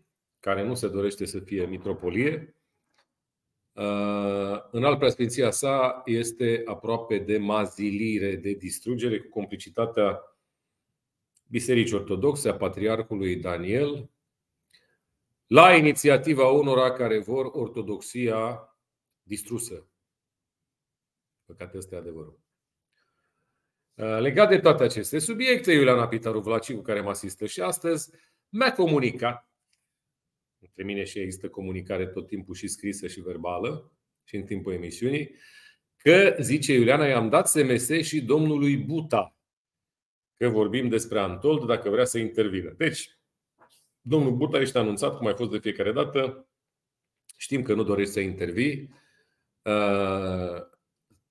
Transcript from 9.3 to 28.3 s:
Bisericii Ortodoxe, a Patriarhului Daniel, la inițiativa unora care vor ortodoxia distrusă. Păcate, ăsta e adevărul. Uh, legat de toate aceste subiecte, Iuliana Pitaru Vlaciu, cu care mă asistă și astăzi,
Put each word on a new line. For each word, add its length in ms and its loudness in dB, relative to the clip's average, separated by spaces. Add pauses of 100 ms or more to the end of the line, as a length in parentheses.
Bisericii 500 2
Ortodoxe, 520 -2
a 80 0
Patriarhului 800 -2
Daniel, 720 -4 (1400)
la 280 10
inițiativa 760 4
unora 420 4
care 260 0
vor 340 -4
ortodoxia 1200 -6 (500)
distrusă. 640 -10 (1600)
Păcate, 320 -16
ăsta 180 -12
e 40 -10
adevărul. 480 -16 (1500)
Uh, 220 -2
legat 280 4
de 100 6
toate 240 6
aceste 360 0
subiecte, 540 0
Iuliana 360 6
Pitaru 320 -4
Vlaciu, 360 -2
cu 60 -12
care 180 -4
mă 80 -4
asistă 380 -8
și 140 -8
astăzi, 500 -2 (380)